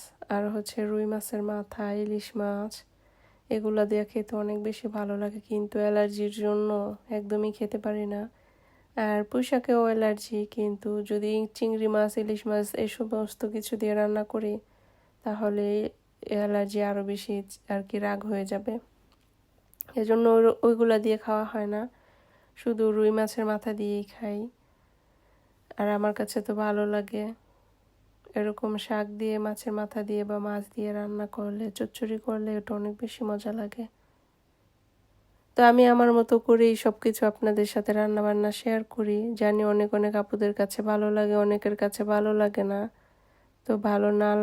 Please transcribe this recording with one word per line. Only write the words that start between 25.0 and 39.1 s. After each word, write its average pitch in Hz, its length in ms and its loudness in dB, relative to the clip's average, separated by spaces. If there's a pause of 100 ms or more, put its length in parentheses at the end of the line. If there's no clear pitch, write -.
আর 208 80 0 (100)
আমার 208 220 0
কাছে 208 180 -4 (100)
তো - 40 -4 (140)
ভালো 208 180 0 (120)
লাগে 208 300 -6 (1120)
এরকম 214 320 -2 (140)
শাক 214 220 -2 (120)
দিয়ে, 220 160 -2 (100)
মাছের 214 340 -6
মাথা 208 200 -6 (100)
দিয়ে 208 200 -2
বা 208 80 -2 (100)
মাছ 208 160 -4 (100)
দিয়ে 208 160 -6 (100)
রান্না 208 260 -6 (120)
করলে, 208 280 -6 (120)
চচ্চড়ি 220 480 -6
করলে, 220 240 -4 (100)
এটা 208 200 -8
অনেক 208 220 -6
বেশি - 280 -8
মজা 208 300 -4
লাগে। 214 260 -8 (1700)
তো - 40 -2 (100)
আমি 247 140 10 (100)
আমার 240 240 6
মতো 233 180 4 (120)
করেই 233 260 8 (100)
সব 214 200 2
কিছু 220 180 0 (100)
আপনাদের 208 420 2
সাথে 208 260 0
রান্না 214 280 0
বান্না 208 240 2
শেয়ার 220 300 -2 (140)
করি। 208 240 0 (220)